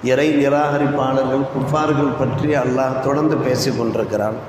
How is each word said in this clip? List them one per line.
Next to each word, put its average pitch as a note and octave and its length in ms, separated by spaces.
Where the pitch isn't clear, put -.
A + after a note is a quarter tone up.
இறை C#3+ 440
நிராகரிப்பாளர்கள், C#3 1040
குஃபார்கள் C#3+ 640
பற்றி C3+ 360
அல்லாஹ் C3 440
தொடர்ந்து D3 380
பேசி B2+ 400
கொண்டிருக்கிறான். G#2+ 560